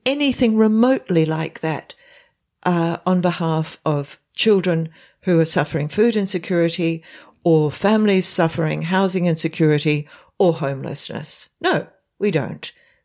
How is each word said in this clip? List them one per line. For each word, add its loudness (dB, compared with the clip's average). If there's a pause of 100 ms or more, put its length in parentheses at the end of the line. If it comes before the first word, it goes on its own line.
anything 0
remotely 2
like -6
that, -6 (720)
uh, 0
on 2
behalf -2
of -4 (140)
children 0 (340)
who 2
are 4
suffering -2
food 2
insecurity -2 (420)
or 4
families 2
suffering -2
housing 0
insecurity 0 (300)
or 4
homelessness? -6 (120)
No, -2 (320)
we 0
don't. -4 (320)